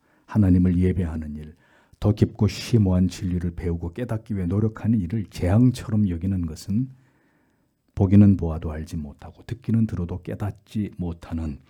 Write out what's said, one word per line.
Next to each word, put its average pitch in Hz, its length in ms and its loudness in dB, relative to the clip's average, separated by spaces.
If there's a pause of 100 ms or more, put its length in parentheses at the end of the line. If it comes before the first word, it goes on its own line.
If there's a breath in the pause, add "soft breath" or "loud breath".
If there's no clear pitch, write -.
(240 soft breath)
하나님을 92 540 4
예배하는 82 580 -2
일, 76 180 -16 (460 soft breath)
더 104 120 2
깊고 - 360 0
심오한 92 580 2
진리를 87 480 -4
배우고 85 380 -6
깨닫기 110 440 -8
위해 92 100 -2
노력하는 107 520 0
일을 95 280 -4
재앙처럼 110 840 2
여기는 87 380 -2
것은 101 420 -4 (1040 soft breath)
보기는 101 440 6
보아도 82 340 -4
알지 78 240 -10
못하고 76 460 -14
듣기는 - 440 -2
들어도 87 360 -6
깨닫지 104 720 -8
못하는 82 640 -8 (120 soft breath)